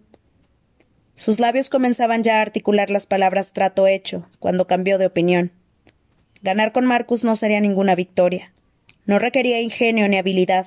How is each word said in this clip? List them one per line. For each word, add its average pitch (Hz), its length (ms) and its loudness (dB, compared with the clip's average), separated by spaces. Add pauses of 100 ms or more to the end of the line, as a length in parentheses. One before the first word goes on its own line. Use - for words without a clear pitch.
(1160)
Sus 220 260 -2
labios 240 300 0
comenzaban 240 520 0
ya 220 160 2
a 220 40 2
articular 208 480 -2
las 202 160 -2
palabras 190 460 0
trato 190 340 0
hecho, 190 420 -4 (100)
cuando 180 280 -2
cambió 185 320 0
de 190 80 2
opinión. 175 460 0 (920)
Ganar 208 300 0
con 254 120 0
Marcus 240 400 -2
no 226 120 0
sería 208 240 0
ninguna 196 340 2
victoria. 180 580 -2 (540)
No 202 120 2
requería 240 420 -2
ingenio 226 480 0
ni 196 100 0
habilidad, 185 480 0